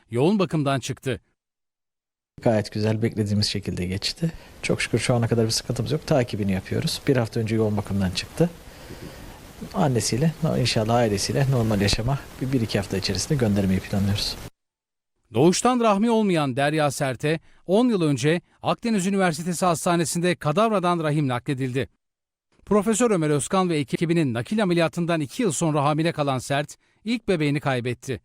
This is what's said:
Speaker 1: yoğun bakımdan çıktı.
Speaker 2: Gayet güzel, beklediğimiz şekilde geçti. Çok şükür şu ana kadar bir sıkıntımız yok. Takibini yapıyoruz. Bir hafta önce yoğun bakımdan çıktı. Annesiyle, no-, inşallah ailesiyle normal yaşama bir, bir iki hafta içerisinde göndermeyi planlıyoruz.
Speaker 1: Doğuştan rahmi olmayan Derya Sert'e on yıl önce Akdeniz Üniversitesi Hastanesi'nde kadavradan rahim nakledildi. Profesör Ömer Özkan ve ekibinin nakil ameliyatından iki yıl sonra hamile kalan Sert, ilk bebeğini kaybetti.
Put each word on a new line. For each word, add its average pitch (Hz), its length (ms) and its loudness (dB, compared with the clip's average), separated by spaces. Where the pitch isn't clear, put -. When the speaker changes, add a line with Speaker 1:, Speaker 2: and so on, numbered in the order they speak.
Speaker 1:
yoğun 156 300 2
bakımdan 143 400 0
çıktı. 120 420 -6
Speaker 2:
Gayet 110 300 0
güzel, 110 300 0
beklediğimiz 104 440 0
şekilde 90 400 -4
geçti. 101 460 -4
Çok - 200 -2
şükür - 180 0
şu 123 160 0
ana 117 120 0
kadar 113 180 2
bir 113 60 0
sıkıntımız 120 400 -4
yok. 151 160 -4
Takibini 107 440 0
yapıyoruz. 107 560 -4
Bir 135 100 4
hafta 117 220 -2
önce 113 160 0
yoğun 107 220 2
bakımdan 98 340 -2
çıktı. - 380 0
Annesiyle, 147 600 0
no-, 135 140 0
inşallah 117 380 2
ailesiyle 117 560 2
normal 110 300 2
yaşama 113 380 0
bir, 131 100 -4
bir 131 100 2
iki 110 180 0
hafta 95 180 -2
içerisinde 95 400 -2
göndermeyi 101 420 2
planlıyoruz. 101 560 -2
Speaker 1:
Doğuştan 185 460 4
rahmi 220 320 2
olmayan 170 440 2
Derya 147 360 0
Sert'e 147 480 -2
on 226 240 4
yıl 196 120 2
önce 151 400 2
Akdeniz 185 440 0
Üniversitesi 180 580 0
Hastanesi'nde 170 680 0
kadavradan 175 680 0
rahim 151 240 2
nakledildi. 127 640 -2
Profesör 214 460 4
Ömer 160 180 2
Özkan 175 400 2
ve 160 80 0
ekibinin 156 560 0
nakil 208 300 -2
ameliyatından 170 580 0
iki 147 220 -4
yıl 190 80 2
sonra 151 320 0
hamile 156 280 2
kalan 139 280 0
Sert, 143 380 -4
ilk 233 240 -4
bebeğini 151 320 2
kaybetti. 123 640 -4